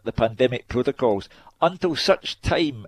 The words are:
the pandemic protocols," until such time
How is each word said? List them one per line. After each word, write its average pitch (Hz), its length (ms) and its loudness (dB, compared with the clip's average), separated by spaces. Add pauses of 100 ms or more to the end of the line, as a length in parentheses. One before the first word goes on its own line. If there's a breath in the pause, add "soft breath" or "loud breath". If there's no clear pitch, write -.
the 113 80 -4
pandemic 120 560 0
protocols," 120 580 0 (340 soft breath)
until 170 360 0
such - 440 0
time 139 460 -2